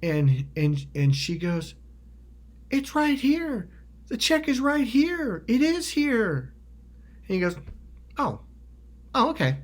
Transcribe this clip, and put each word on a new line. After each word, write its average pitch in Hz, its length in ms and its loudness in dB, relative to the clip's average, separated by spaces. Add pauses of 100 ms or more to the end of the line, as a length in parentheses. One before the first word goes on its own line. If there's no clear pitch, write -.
And, 143 440 2 (100)
and, 147 380 0
and 139 200 2
she 170 240 -4
goes, 170 360 -4 (960)
It's 269 240 -2
right 302 240 2
here. 277 520 0 (380)
The 254 80 -6
check 311 320 0
is 262 120 0
right 285 260 2
here. 277 640 0
It 254 140 4
is 330 280 0
here. 220 640 0 (760)
And 190 60 -4
he 185 60 0
goes, 175 160 0 (640)
Oh, 262 220 -4 (760)
oh, 262 160 2
okay. 139 340 0